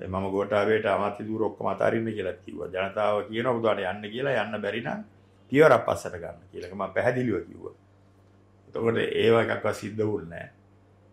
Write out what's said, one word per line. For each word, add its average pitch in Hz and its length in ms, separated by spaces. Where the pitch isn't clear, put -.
මම 95 260
ගෝඨාභයට 101 560
අමාත්‍ය 101 380
ධූර 110 200
ඔක්කොම 107 240
අතාරින්න 110 380
කියලා 101 280
කිව්වා. - 340
ජනතාව 98 560
කියනවා 120 300
"ඔබතුමාට 110 280
යන්න" 104 300
කියලා, 127 320
යන්න 107 180
බැරි 104 200
නම් 147 180
පියවරක් 139 340
පස්සට 92 300
ගන්න 85 320
කියලා. 87 220
ඒක 95 60
මම 95 180
පැහැදිලිව 120 500
කිව්වා. - 300
එතකොට 117 340
ඒව 110 420
එකක්වත් 107 360
සිද්ධ 107 280
වුණේ 98 260
නැහැ. - 220